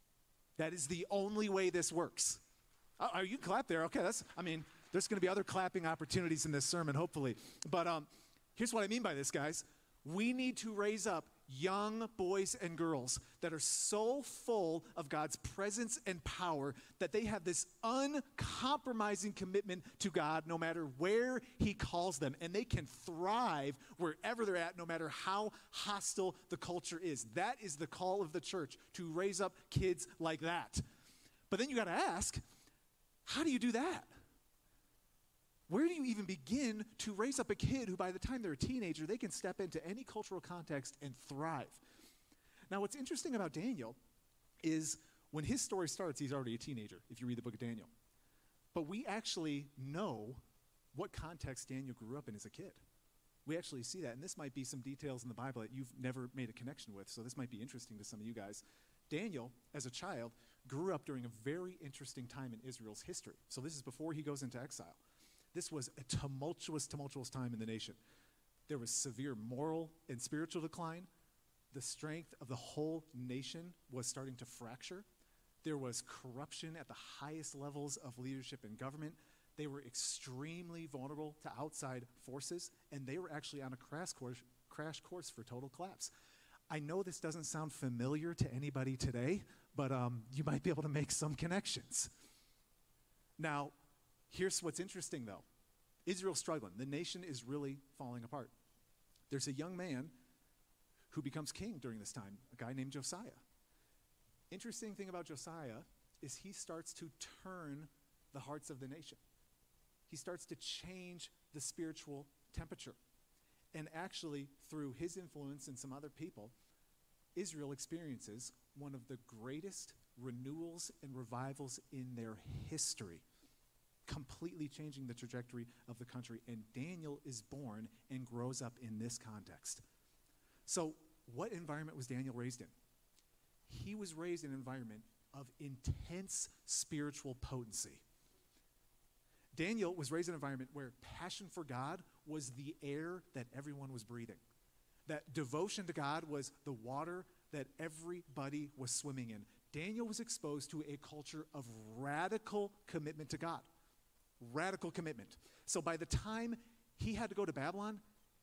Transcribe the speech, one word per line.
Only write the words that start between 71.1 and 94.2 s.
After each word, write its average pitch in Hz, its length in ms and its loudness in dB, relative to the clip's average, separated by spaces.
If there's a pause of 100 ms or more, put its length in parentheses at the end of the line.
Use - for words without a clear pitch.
The 135 60 -4
strength 156 600 -4
of 135 80 -8
the 131 80 0
whole 156 480 0 (100)
nation 131 580 -4 (200)
was 123 160 -2
starting 131 300 -4
to 127 60 -10
fracture. 131 600 -10 (580)
There 151 160 2
was 123 240 -2
corruption 147 760 -8
at 160 120 -10
the - 80 -10 (240)
highest 156 340 -6
levels 143 440 -2
of 123 200 -8
leadership 131 460 -6
and 110 120 -8
government. 147 380 -4 (420)
They 151 120 -2
were 139 140 -4
extremely 165 1040 -4
vulnerable 147 580 -6
to 143 120 -6
outside 131 500 -4 (200)
forces, 143 460 -4 (180)
and 139 160 -4
they 135 120 -2
were 180 140 -4
actually 147 300 -6
on 131 100 -4
a 131 40 -6
crash 165 360 -4
course, 123 260 -6 (300)
crash 156 340 -6
course 180 280 -8
for - 140 -10
total 127 240 -6
collapse. 180 420 -6 (580)
I 156 120 0
know 165 240 2
this 180 160 -4
doesn't 160 240 0
sound 156 280 0
familiar 139 600 2
to - 180 4
anybody 135 440 2
today, 131 480 2 (320)
but, 135 160 2
um, 123 400 2
you 139 100 0
might 143 220 4
be 180 60 6
able 151 120 4
to 151 60 0
make 147 240 4
some 151 240 2
connections. - 760 0 (1300)
Now, 147 320 2 (600)